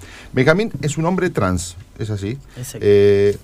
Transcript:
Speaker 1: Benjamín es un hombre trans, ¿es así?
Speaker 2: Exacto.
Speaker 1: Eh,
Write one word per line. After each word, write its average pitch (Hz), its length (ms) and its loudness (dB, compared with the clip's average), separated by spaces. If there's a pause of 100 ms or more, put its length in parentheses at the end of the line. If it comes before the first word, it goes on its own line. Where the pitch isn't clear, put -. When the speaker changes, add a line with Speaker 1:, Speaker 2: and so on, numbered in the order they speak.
(340)
Speaker 1:
Benjamín 160 360 2 (120)
es 151 160 -4
un 160 80 -2
hombre 185 240 -2
trans, 92 460 -2 (220)
¿es 107 120 -8
así? 104 260 -6 (220)
Speaker 2:
Exacto. 120 240 -14
Speaker 1:
Eh, 101 600 4